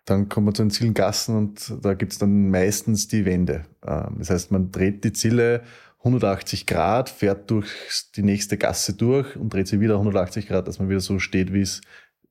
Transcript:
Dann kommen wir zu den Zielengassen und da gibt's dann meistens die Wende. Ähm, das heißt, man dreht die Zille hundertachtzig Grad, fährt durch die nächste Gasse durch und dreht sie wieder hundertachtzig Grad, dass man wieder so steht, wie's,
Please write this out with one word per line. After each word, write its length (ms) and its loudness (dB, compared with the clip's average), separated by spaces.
Dann 220 2
kommen 200 2
wir 60 2
zu 100 0
den 80 2
Zielengassen 640 0
und 460 -4
da 120 2
gibt's 240 -4
dann 320 4
meistens 580 0
die 180 0
Wende. 400 0
Ähm, 320 -4
das 140 -6
heißt, 200 -2
man 200 0
dreht 320 0
die 100 0
Zille 480 2
hundertachtzig 640 0
Grad, 440 0
fährt 420 -2
durch 180 0
die 80 0
nächste 340 2
Gasse 360 -2
durch 420 0
und 180 -6
dreht 140 0
sie 120 0
wieder 200 2
hundertachtzig 480 0
Grad, 200 -2
dass 120 -10
man 100 -2
wieder 100 2
so 200 -2
steht, 340 0
wie's, 280 0